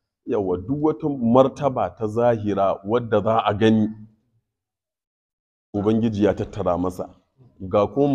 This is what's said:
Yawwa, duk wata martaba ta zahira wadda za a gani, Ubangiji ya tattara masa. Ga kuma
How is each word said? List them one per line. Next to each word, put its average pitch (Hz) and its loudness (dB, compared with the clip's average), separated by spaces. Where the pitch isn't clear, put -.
Yawwa, 98 -2
duk 135 -6
wata 156 -2
martaba 131 2
ta 110 -8
zahira 104 0
wadda 110 0
za 110 0
a 107 0
gani, 110 4
Ubangiji 110 0
ya - 4
tattara 95 -2
masa. 90 -4
Ga 101 0
kuma 139 0